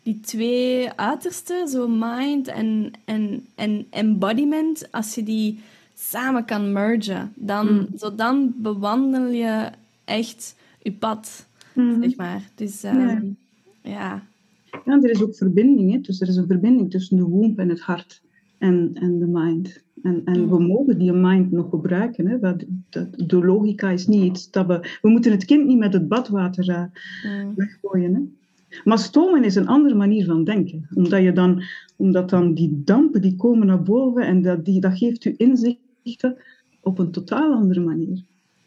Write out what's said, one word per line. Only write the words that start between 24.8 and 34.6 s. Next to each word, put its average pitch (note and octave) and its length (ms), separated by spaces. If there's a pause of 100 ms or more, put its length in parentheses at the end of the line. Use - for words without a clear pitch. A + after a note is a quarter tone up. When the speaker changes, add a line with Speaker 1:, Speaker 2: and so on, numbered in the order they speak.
Speaker 2:
we G#3+ 60
moeten A#3 240
het F#3+ 120
kind D4 220
niet B3+ 120
met G3+ 140
het D#3+ 160
badwater, F#3+ 600
eh, F3 140 (480)
Speaker 1:
Mm. G3+ 260
Speaker 2:
weggooien, F#3 580
hè. B3+ 60 (640)
Maar A3 140
stomen D4+ 460
is G3 100
een F#3+ 140
andere C#4 260
manier G3+ 300
van E3 200
denken. D#3+ 500
Omdat F#3 280
je F3+ 100
dan, F3+ 300 (340)
omdat F#3 340
dan F3 240
die D3+ 300
dampen B3 380
die F#3 140
komen A3+ 300
naar F#3 160
boven A#3+ 440
en F#3 160
dat, F3 220